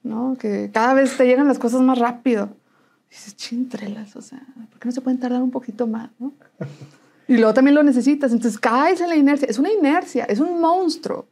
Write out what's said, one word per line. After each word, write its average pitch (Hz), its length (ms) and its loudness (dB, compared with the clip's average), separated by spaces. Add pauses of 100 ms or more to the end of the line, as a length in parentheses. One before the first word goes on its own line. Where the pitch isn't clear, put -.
¿no? 247 360 -6
Que 208 320 -4
cada 233 220 2
vez 269 240 2
te 262 80 4
llegan 254 220 4
las 254 100 2
cosas 240 240 0
más 254 160 4
rápido. 233 520 -2 (600)
Y - 60 -20
dices, - 200 -20
"Chin, 247 340 -8
trelas, 208 460 -12
o - 60 -16
sea, - 200 -20 (280)
¿por - 100 -20
qué - 80 -10
no 247 40 -4
se 262 100 -8
pueden 254 180 -2
tardar 247 220 -2
un 254 80 0
poquito 240 380 -6
más, 226 320 -8
no?". 262 120 -10 (960)
Y 247 100 4
luego 220 160 4
también 269 220 6
lo 302 80 6
necesitas. 277 500 2
Entonces 220 260 -2
caes 294 420 2
en 349 80 -2
la 339 60 -2
inercia. 285 340 4
Es 202 80 -4
una 330 140 0
inercia, 302 540 0
es 208 140 -2
un 339 200 0
monstruo, 330 720 -2